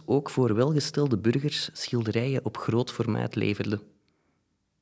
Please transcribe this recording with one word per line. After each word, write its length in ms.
ook 240
voor 260
welgestelde 640
burgers 560
schilderijen 720
op 120
groot 340
formaat 440
leverde. 460